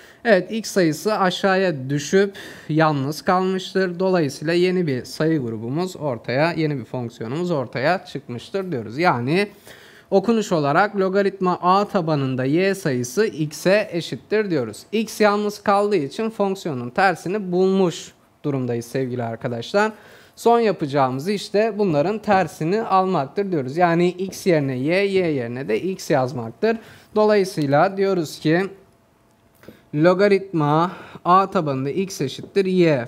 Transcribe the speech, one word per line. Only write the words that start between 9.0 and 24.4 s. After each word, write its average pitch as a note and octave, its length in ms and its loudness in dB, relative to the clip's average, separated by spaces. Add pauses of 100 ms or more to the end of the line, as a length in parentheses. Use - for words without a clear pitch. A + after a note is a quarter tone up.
okunuş G3+ 420 2
olarak E3+ 440 2
logaritma F#3+ 640 0
a G3 260 4
tabanında C#3 560 0
y F3+ 300 2
sayısı D3 520 -2
x'e F3 640 0
eşittir F#3+ 580 -4
diyoruz. A#2+ 320 -4 (100)
X A3 280 -2
yalnız G#3 420 0
kaldığı G#3 340 2
için E3+ 340 -2
fonksiyonun F#3+ 600 -4
tersini F#3+ 600 0
bulmuş F#3+ 600 2 (320)
durumdayız B2 420 -2
sevgili B2 360 -4
arkadaşlar. A#2+ 680 -2 (440)
Son A#3 240 4
yapacağımız C#3+ 680 0
işte G#3 500 0
bunların F#3 400 2
tersini F#3+ 640 0
almaktır F#3+ 680 0
diyoruz. C3+ 240 -2
Yani F3 320 4
x F3+ 380 -6